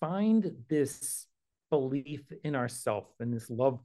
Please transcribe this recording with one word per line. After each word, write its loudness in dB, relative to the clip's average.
find 2
this -2
belief -2
in -2
ourself -2
and -2
this -6
love 2